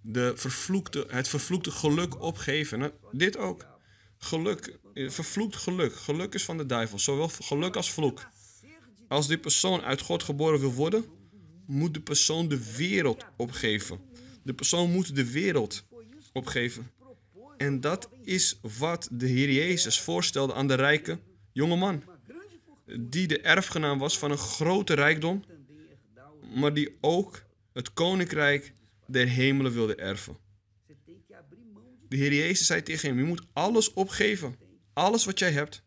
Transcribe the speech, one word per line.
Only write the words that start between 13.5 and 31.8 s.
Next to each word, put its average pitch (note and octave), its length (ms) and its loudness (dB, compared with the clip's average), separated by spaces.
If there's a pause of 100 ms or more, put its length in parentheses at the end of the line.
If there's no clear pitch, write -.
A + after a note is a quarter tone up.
De C3+ 100 -6
persoon E3+ 380 2
moet F3 240 0
de B2+ 160 2
wereld D3 540 0 (480)
opgeven. B2 580 -4 (680)
En C#3 240 0
dat E3 280 -2 (140)
is - 360 0 (180)
wat E3 340 -2
de B2 160 -2
Heer C3 240 4
Jezus D#3+ 480 2
voorstelde E3 540 0
aan C3+ 140 0
de C3+ 60 4
rijke D3+ 460 2 (320)
jonge D#3+ 240 2
man, F3+ 280 0 (960)
die C3+ 280 -2
de - 120 0
erfgenaam D#3 600 2
was C#3 180 0
van D3 140 0
een C#3+ 60 0
grote F3+ 560 0
rijkdom, D#3 500 2 (1120)
maar D3 180 2
die D3+ 280 -2
ook F3 420 0 (300)
het B2+ 200 -10
koninkrijk D3+ 800 0 (340)
der B2+ 200 2
hemelen C3 460 2
wilde A2+ 220 0
erven. G2 420 -8 (1700)